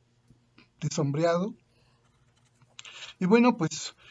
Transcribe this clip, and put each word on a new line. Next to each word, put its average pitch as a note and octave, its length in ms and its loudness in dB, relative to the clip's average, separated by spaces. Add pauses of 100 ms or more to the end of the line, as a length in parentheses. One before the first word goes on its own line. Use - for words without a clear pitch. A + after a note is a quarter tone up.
(800)
de D3+ 100 -6
sombreado. E3+ 640 0 (1700)
Y F#3+ 60 0
bueno, A#3 320 6
pues, - 380 -4 (160)